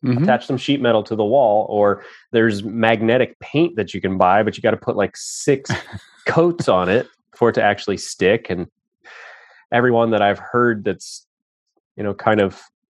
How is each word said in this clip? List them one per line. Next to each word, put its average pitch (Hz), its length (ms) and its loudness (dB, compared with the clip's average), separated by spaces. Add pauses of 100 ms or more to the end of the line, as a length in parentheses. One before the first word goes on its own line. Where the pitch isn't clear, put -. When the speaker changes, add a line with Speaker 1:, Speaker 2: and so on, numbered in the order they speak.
Speaker 1:
Mm-hmm. 127 200 0
Speaker 2:
attach 123 220 0
some 131 120 -2
sheet 143 220 -2
metal 117 240 2
to 113 120 -6
the 107 80 0
wall, 107 460 2
or 101 340 0 (260)
there's 110 320 2
magnetic 113 800 0
paint - 360 -2
that 104 180 -6
you 92 60 -8
can 95 180 -2
buy, 95 240 4
but 107 140 -4
you - 60 -8
gotta 107 140 2
put, - 200 -6
like, 98 200 -2
six - 540 -4 (300)
Speaker 1:
<laughs> - 260 -20
Speaker 2:
coats 170 420 0
on 92 200 2
it 117 200 0 (260)
for 117 140 2
it 107 60 0
to 117 80 0
actually 101 340 0
stick. - 540 -2
And 90 160 -6 (1040)
everyone 117 380 2
that 104 120 2
I've 101 160 2
heard 120 460 -2
that's, - 420 -8 (720)
you 104 80 -8
know, 101 100 -6
kind 107 260 2
of, 95 200 -2 (320)